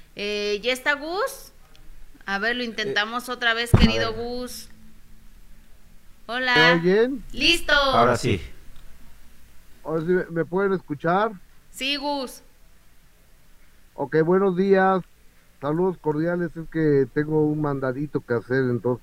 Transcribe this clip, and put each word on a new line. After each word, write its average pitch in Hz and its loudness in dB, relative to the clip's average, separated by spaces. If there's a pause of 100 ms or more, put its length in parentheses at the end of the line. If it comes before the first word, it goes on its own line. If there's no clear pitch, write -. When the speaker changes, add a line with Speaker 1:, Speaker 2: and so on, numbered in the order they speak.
(160)
Speaker 1:
Eh, 208 -4
¿ya 247 0
está 254 -2
Gus? 349 -6 (760)
A 196 -4
ver, 226 -2
lo 247 -4
intentamos 220 -4
Speaker 2:
Eh, 247 -8
Speaker 1:
otra 240 0
vez, 233 2
Speaker 2:
a - 6
Speaker 1:
querido 226 4
Speaker 2:
ver. 220 -8
Speaker 1:
Gus. 247 -8 (1600)
Hola. 247 0
Speaker 3:
¿Me 247 8
oyen? 208 2
Speaker 1:
Listo. 311 2
Speaker 2:
Ahora 269 4
sí. 101 0 (1400)
Speaker 3:
Ahora 160 -4
sí, 160 -4
¿me, 180 2
me 165 -2
pueden 190 0
escuchar? 185 0 (400)
Speaker 1:
Sí, 277 -4
Gus. 285 -6 (1500)
Speaker 3:
Ok, 143 -2
buenos 185 4
días. 190 4 (600)
Saludos 170 0
cordiales. 165 -2
Es 160 -10
que 147 4
tengo 151 2
un 151 0
mandadito 139 -2
que - -4
hacer, 120 0
entonces 120 0